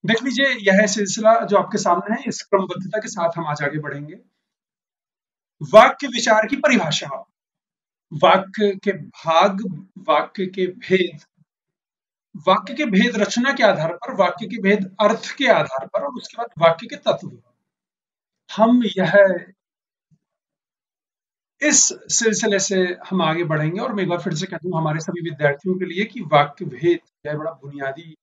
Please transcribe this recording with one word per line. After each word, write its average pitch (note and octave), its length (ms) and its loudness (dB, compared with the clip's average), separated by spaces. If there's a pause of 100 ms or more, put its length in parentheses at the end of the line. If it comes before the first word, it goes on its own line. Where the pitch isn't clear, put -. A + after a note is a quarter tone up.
देख A3+ 180 0
लीजिए, C4+ 240 0
यह G#3 400 2
सिलसिला G#3+ 540 2
जो G3 160 2
आपके F#3+ 220 2
सामने F#3 380 0
है, - 120 -10
इस - 140 -8
क्रमबद्धता F#3+ 560 -2
के G#3+ 100 -8
साथ E3+ 300 -4
हम D#3+ 80 -6
आज D3 160 -4
आगे D3 160 -4
बढ़ेंगे। D3 360 -10 (1500)
वाक्य A#3 440 6
विचार A3+ 400 2
की C#4 100 -4
परिभाषा, F3 520 0 (1040)
वाक्य F#3+ 600 2 (100)
के G3 80 0
भाग, F3 720 0 (460)
वाक्य - 380 -2
के F#3 200 -4
भेद, F#3 540 -2 (1300)
वाक्य G3+ 260 0
के D4+ 100 -4
भेद G#3+ 320 2
रचना A#3+ 360 0
के C4+ 100 0
आधार E3+ 340 2
पर, - 180 -12
वाक्य F#3 320 0
के G#3+ 160 -10
भेद G3 380 0
अर्थ - 320 0
के C4+ 140 -4
आधार D#3 400 0
पर, G#3+ 160 -4
और C#4 120 -8
उसके - 240 -16
बाद A#3 240 -6
वाक्य A3 240 2
के C#4+ 100 -14
तत्व। D#3 460 -6 (1080)
हम A#3+ 320 4 (160)
यह, F#3 480 4 (2250)
इस D4 160 4 (300)
सिलसिले G#3+ 500 0
से F#3+ 180 -2 (340)
हम F#3 120 0
आगे E3 220 0
बढ़ेंगे। D#3 360 -2
और B3 140 -4
मैं G3 80 -2
एक - 60 -2
बार E3+ 120 -2
फिर E3 140 -4
से F3 120 -4
कह E3+ 100 -12
दूं E3+ 220 -6
हमारे D#3 220 -2
सभी E3+ 200 -8
विद्यार्थियों D3+ 540 -2
के F#3 100 -4
लिए E3+ 200 -4
कि A3+ 160 -10
वाक्य D3 440 0
भेद D#3 340 0 (280)
यह D3+ 100 -6
बड़ा D#3 140 -6
बुनियादी C#3+ 720 -12